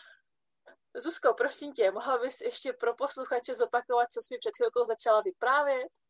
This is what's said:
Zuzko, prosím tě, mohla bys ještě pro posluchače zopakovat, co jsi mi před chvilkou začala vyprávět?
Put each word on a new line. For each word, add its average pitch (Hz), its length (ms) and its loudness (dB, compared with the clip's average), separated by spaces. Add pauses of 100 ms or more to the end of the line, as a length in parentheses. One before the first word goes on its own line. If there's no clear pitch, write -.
(960)
Zuzko, 254 360 0
prosím 285 400 -2
tě, 196 180 0
mohla 240 260 -4
bys 254 240 -6
ještě 247 320 -4
pro 233 220 -4
posluchače 262 580 -6
zopakovat, 240 580 0
co - 100 -8
jsi - 120 -8
mi 247 40 -6
před 226 180 -4
chvilkou 240 300 2
začala 220 360 4
vyprávět? 254 640 2 (220)